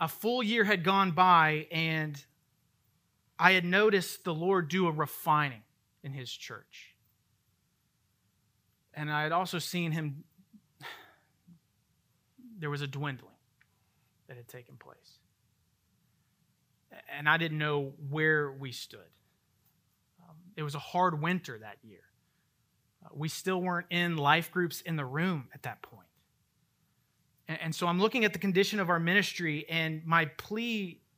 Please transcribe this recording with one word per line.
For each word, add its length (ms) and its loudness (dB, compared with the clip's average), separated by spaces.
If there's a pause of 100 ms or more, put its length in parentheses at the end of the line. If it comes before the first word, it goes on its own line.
a 80 0
full 340 -2
year 220 2
had 200 2
gone 280 4
by, 580 6
and 520 -2 (1160)
I 140 6
had 120 4
noticed 600 2
the 100 -2
Lord 340 0
do 180 0
a 60 0
refining 720 -2 (400)
in 100 -10
his 180 -10
church. 640 -16 (2000)
And 180 -8
I 120 0
had 100 0
also 260 0
seen 340 -2
him, 320 -4 (560)
<sighs> 40 -20 (1700)
there 120 -6
was 120 -6
a 40 -6
dwindling 460 -8 (960)
that 80 -18
had 120 -20
taken 280 -20
place. 420 -20 (2000)
And 100 2
I 100 6
didn't 200 -2
know 340 -2 (180)
where 420 4
we 180 -12
stood. 300 -16 (1200)
Um, 140 -20 (200)
it 60 -6
was 120 -6
a 60 -8
hard 400 0
winter 380 -4
that 240 -16
year. 200 -20 (1040)
Uh, 100 -20
we 140 -4
still 320 -2
weren't 300 -2
in 260 0
life 360 4
groups 300 -2
in 140 -4
the 80 -4
room 500 -4
at 80 -20
that 200 -10
point. 220 -20 (1400)
And, 120 -8
and 140 -6
so 120 -2
I'm 140 2
looking 240 2
at 80 2
the 60 -8
condition 420 2
of 100 0
our 100 4
ministry, 680 0
and 360 -4
my 220 6
plea 720 -6 (180)